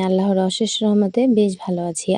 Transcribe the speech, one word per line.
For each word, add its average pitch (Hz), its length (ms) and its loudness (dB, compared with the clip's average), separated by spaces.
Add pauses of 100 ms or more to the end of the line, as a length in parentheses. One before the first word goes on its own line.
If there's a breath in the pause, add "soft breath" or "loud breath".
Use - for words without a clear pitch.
আল্লাহর 190 320 2 (100)
অশেষ 208 220 -4 (100)
রহমতে 208 400 2 (140)
বেশ 208 240 2
ভালো 180 300 -4
আছি, - 280 -6